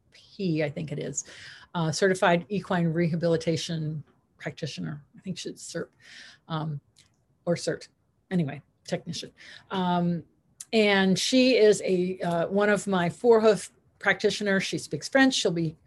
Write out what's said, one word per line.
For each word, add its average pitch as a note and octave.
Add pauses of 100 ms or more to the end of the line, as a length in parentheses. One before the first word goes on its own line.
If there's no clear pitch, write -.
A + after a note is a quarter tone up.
(120)
P, D#3+
I D3
think D3
it D3
is, D3 (500)
uh, D#3+
certified F#3
equine F3
rehabilitation D#3+ (340)
practitioner. D#3 (140)
I -
think F#3
she's -
cert, - (600)
um, D#3 (640)
or E3+
cert. - (440)
Anyway, D3+ (260)
technician. - (380)
Um, F3 (480)
and G3
she B3+
is G#3+
a, F#3
uh, E3+
one G3+
of G#3
my F3+
four A3+
hoof G#3+ (280)
practitioners. G3
She -
speaks -
French. C4+
She'll -
be E3 (120)